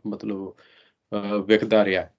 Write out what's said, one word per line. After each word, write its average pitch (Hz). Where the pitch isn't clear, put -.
ਮਤਲਬ, 98
ਅਹ, 104
ਵਿਕਦਾ 107
ਰਿਹਾ। 92